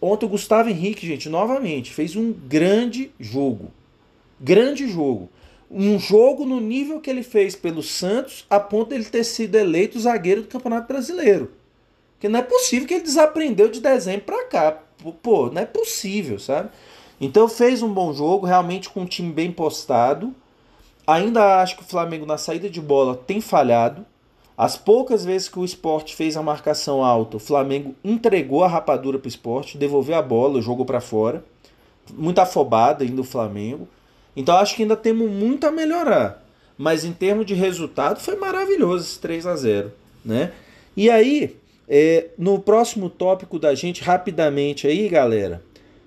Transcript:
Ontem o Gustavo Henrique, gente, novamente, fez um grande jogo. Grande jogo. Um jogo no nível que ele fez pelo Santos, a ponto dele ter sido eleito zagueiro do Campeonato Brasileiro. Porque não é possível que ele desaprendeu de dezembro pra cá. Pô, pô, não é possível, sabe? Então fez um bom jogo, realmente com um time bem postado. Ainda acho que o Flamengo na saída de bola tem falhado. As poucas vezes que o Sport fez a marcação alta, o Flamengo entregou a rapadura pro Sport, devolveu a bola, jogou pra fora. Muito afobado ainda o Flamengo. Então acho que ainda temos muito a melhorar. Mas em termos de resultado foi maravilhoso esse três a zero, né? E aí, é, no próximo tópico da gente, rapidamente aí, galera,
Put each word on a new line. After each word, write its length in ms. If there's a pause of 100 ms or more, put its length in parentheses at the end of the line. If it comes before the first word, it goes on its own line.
Ontem 240
o 40
Gustavo 400
Henrique, 360
gente, 240
novamente, 640
fez 220
um 160
grande 880
jogo. 520 (680)
Grande 480
jogo. 420 (400)
Um 300
jogo 440
no 160
nível 400
que 80
ele 140
fez 340
pelo 280
Santos, 680
a 100
ponto 300
dele 140
ter 200
sido 320
eleito 440
zagueiro 420
do 60
Campeonato 400
Brasileiro. 640 (640)
Porque 160
não 100
é 20
possível 460
que 80
ele 80
desaprendeu 680
de 120
dezembro 400
pra 240
cá. 340 (180)
Pô, 140
pô, 400
não 100
é 40
possível, 720
sabe? 300 (520)
Então 260
fez 360
um 100
bom 180
jogo, 340
realmente 440
com 120
um 40
time 260
bem 200
postado. 840 (720)
Ainda 560
acho 140
que 80
o 40
Flamengo 380
na 120
saída 320
de 120
bola 340
tem 260
falhado. 640 (520)
As 180
poucas 480
vezes 260
que 100
o 60
Sport 500
fez 200
a 60
marcação 640
alta, 340
o 20
Flamengo 540 (100)
entregou 600
a 40
rapadura 520
pro 80
Sport, 480
devolveu 400
a 60
bola, 400
jogou 240
pra 160
fora. 420 (680)
Muito 280
afobado 640
ainda 180
o 40
Flamengo. 600 (480)
Então 200
acho 200
que 60
ainda 160
temos 320
muito 380
a 40
melhorar. 720 (320)
Mas 300
em 80
termos 320
de 80
resultado 640
foi 160
maravilhoso 680
esse 160
três 260
a 100
zero, 360 (340)
né? 260 (440)
E 140
aí, 460 (320)
é, 480
no 240
próximo 520
tópico 480
da 160
gente, 280
rapidamente 840
aí, 200
galera, 560 (420)